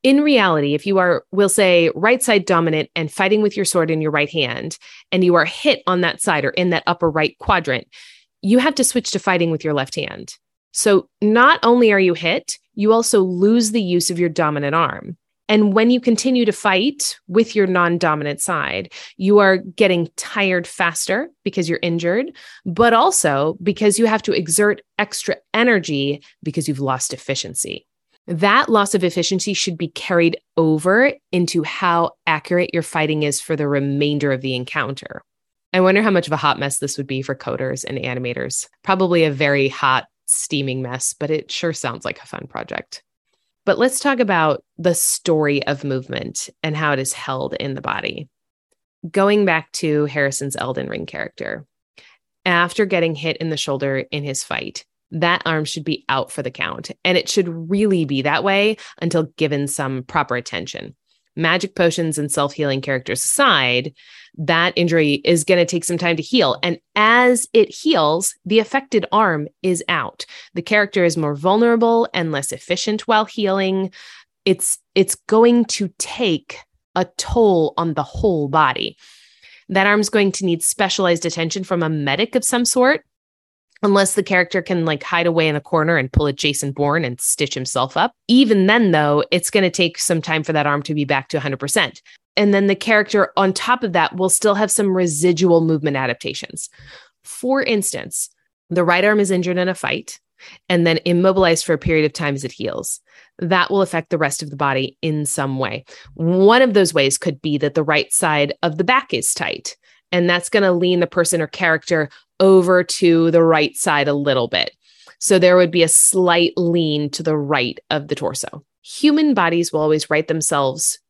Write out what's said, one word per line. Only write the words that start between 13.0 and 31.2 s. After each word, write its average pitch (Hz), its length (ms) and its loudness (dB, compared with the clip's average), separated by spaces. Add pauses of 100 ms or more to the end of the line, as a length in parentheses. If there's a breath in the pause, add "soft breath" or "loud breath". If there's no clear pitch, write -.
lose 208 480 2
the 226 100 0
use 175 300 0
of 170 80 -4
your 175 100 2
dominant 151 460 -2
arm. - 420 -2 (320)
And 214 240 4
when 220 160 4
you 247 100 4
continue 247 460 2
to 208 60 2
fight 208 680 -2 (100)
with 220 280 0
your 208 100 4
non-dominant 170 760 0
side, 156 520 -6 (240 loud breath)
you 202 220 4
are 190 180 4
getting 180 600 0
tired 185 500 -2
faster 190 640 -4 (120)
because 185 240 -4
you're 165 140 -4
injured, 175 500 -2 (320 loud breath)
but 220 300 2
also 165 680 2
because 208 340 0
you 233 80 4
have 220 160 0
to - 120 -2
exert 196 480 0 (180)
extra - 380 -4 (180)
energy 165 680 0 (220 soft breath)
because 151 240 -6
you've 135 120 -4
lost 131 320 -4
efficiency. - 760 -8 (400)
That 202 420 2
loss 208 260 2
of 185 80 0
efficiency 180 500 -2
should 180 240 -4
be 170 120 -6
carried 170 500 0 (180)
over 165 560 2 (180)